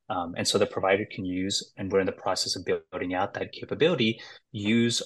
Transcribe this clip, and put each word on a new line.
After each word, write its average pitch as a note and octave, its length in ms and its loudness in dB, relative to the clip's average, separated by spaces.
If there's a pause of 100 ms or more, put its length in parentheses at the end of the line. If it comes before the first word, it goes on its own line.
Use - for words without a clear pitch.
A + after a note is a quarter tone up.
Um, F2 260 -4
and G#2+ 120 0
so - 100 2
the G2+ 80 6
provider G2 460 2
can F#2+ 140 -8
use, F#2 520 -2
and F#2+ 140 -4
we're G2 80 6
in F#2 80 2
the F#2+ 40 0
process - 440 -2
of F2+ 100 -10
building F2+ 480 -2
out F#2+ 220 0
that F#2+ 160 -6
capability, B2 680 0 (320)
use A#2 540 2